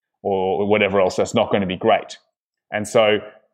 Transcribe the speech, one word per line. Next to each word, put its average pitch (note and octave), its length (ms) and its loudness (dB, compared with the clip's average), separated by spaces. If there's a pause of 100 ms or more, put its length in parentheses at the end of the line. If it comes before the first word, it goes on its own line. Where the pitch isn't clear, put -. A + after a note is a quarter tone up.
(220)
or F#2+ 440 -2
whatever G2+ 340 2
else, F#2 160 0
that's - 180 -2
not A2 180 2
gonna G2+ 140 0
be F2+ 100 -6
great. - 420 -2 (540)
And G#2+ 160 -4
so G#2+ 300 2 (340)